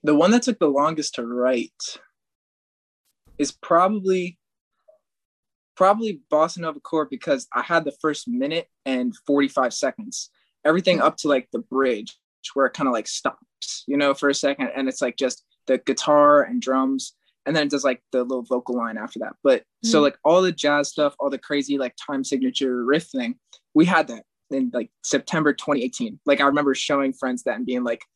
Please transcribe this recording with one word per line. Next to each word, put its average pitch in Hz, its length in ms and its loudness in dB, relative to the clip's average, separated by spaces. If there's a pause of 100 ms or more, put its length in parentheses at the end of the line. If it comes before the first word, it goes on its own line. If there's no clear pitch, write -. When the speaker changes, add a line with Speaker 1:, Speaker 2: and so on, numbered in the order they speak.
Speaker 1:
The 151 120 4
one 175 160 6
that 240 100 4
took - 160 -2
the 165 100 2
longest 147 480 0
to 120 100 -6
write 123 460 -2 (1700)
is 143 140 -2
probably, 185 880 0 (1400)
probably 208 460 2 (100)
Bossa 156 260 0
Nova 160 220 -8
Core, 156 300 -2
because 135 440 -4
I 120 80 -2
had 170 240 0
the 139 160 -8
first 151 260 -2
minute 139 400 -4 (180)
and 127 280 -2 (120)
forty-five 139 480 0
seconds. - 560 -6 (360)
Everything 175 320 2
Speaker 2:
Mm. 120 60 0
Speaker 1:
up 156 140 0
to, - 100 -4
like, 135 240 0
the 113 80 -4
bridge, 123 580 -2 (360)
where 139 120 2
it 123 80 -2
kinda, 139 180 -2
like, 113 160 -4
stops, - 800 -10
you 139 100 -2
know, 143 160 2
for 143 160 0
a 139 40 2
second, 139 420 -2
and 135 120 -4
it's, 131 140 -6
like, 123 140 -4
just - 300 -4 (220)
the 131 100 2
guitar 147 680 4
and 123 180 -2
drums, 131 520 -2 (320)
and 147 100 -2
then 151 120 0
it 143 40 -2
does, 139 120 -2
like, 131 180 0 (100)
the 127 120 0
little 123 200 -4
vocal 123 320 -4
line 117 220 -4
after 110 220 -10
that. 107 240 -8
But 135 200 4 (200)
so, 226 160 4
Speaker 2:
Mm. 147 40 4
Speaker 1:
like, 139 200 0
all 170 180 6
the 185 100 0
jazz 147 380 0
stuff, 147 300 0
all 139 100 -2
the 135 80 -6
crazy, 143 400 -4
like, 127 180 -6
time 139 280 -6
signature 127 640 -2
riff 147 220 0
thing, - 320 -6 (340)
we 156 120 6
had 175 220 2
that - 180 -14 (260)
in, 131 220 -2
like, 123 180 -4 (120)
September 147 500 0
twenty 139 300 -2
eighteen. 120 420 -8
Like, 143 140 4
I 143 60 2
remember 139 300 2
showing 139 380 -2
friends 127 300 -6
that 117 120 -2
and 120 100 -6
being 123 180 -4
like 117 180 -4 (140)